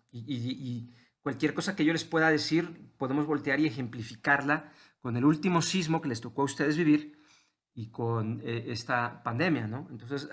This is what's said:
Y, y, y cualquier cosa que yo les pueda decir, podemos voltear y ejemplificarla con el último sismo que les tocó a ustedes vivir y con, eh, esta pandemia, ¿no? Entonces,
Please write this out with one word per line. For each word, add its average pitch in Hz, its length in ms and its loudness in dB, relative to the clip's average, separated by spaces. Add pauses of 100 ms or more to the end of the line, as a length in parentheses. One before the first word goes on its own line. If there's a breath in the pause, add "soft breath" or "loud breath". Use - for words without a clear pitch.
(120)
Y, 123 80 -12
y, 120 320 -6
y 120 420 -8 (280 loud breath)
cualquier 147 320 -2
cosa - 220 -4
que 151 100 2
yo 160 80 6
les 160 100 0
pueda 160 260 4
decir, 160 680 0
podemos 139 280 0
voltear 147 360 0
y 156 40 4
ejemplificarla 139 1080 0 (280 loud breath)
con 120 160 -4
el 120 80 2
último 165 380 4
sismo 160 400 0
que 147 80 -4
les 117 100 -4
tocó 120 220 -6
a 139 40 4
ustedes 147 320 0
vivir 151 400 4 (560 loud breath)
y 113 160 -10
con, 117 540 -2
eh, 117 240 -4
esta 120 560 -4
pandemia, 123 440 0
¿no? 127 220 -8
Entonces, 127 440 -8